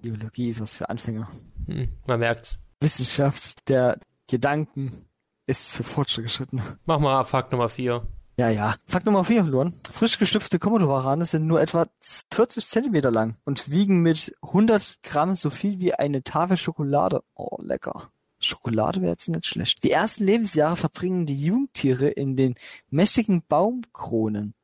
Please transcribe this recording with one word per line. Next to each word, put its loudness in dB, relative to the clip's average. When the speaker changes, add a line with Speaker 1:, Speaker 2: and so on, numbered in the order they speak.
Speaker 1:
Biologie -6
ist -6
was -8
für -8
Anfänger. -6
Speaker 2:
Hm, -4
man 0
merkt's. -2
Speaker 1:
Wissenschaft 0
der 4
Gedanken -2
ist 0
für -6
Fortschrittene. -4
Speaker 2:
Mach 2
mal 4
Fakt -2
Nummer 0
vier. -4
Speaker 1:
Ja, 2
ja. 0
Fakt 0
Nummer 4
vier, 4
Luan. 2
Frisch 0
geschlüpfte 2
Komodowarane 2
sind 0
nur 4
etwa 2
vierzig 0
Zentimeter 2
lang 2
und -4
wiegen 4
mit 2
hundert 2
Gramm 0
so -2
viel -4
wie 0
eine 0
Tafel 0
Schokolade. 0
Oh, -10
lecker. -8
Schokolade -2
wäre 0
jetzt -4
nicht -4
schlecht. -4
Die 2
ersten 0
Lebensjahre 2
verbringen -2
die -4
Jungtiere 2
in -2
den 2
mächtigen 2
Baumkronen. -2